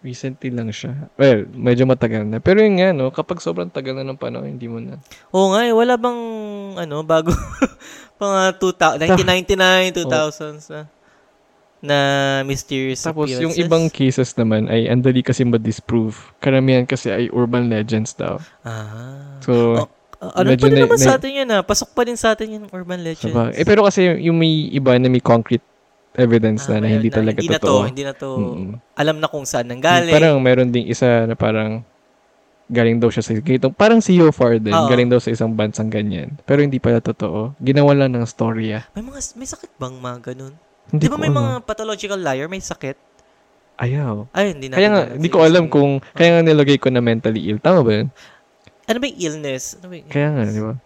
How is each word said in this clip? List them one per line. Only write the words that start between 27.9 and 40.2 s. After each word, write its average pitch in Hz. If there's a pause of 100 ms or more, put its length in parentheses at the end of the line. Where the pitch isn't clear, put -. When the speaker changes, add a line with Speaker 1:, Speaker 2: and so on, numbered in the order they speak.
Speaker 2:
na 139
to. 139
Speaker 1:
Mm-mm. 95 (240)
Speaker 2:
Alam 151
na 156
kung 147
saan 123
nanggaling. 160
Speaker 1:
Parang 156
meron 127
ding 120
isa 117 (180)
na 113
parang 110 (880)
galing 117
daw 117
siya 113
sa -
ganitong, 131
parang 226
si 190
Yofar 147
din, 107
Speaker 2:
Oo. 160
Speaker 1:
galing 123
daw 123
sa 113
isang 113
bansang 107
ganyan. 104 (160)
Pero 143
hindi 139
pala 117
totoo. 107
Ginawa 143
lang 139
ng 120
storya. 110
Speaker 2:
May 208
mga 269
s-, -
may 240
sakit -
bang 127
mga 123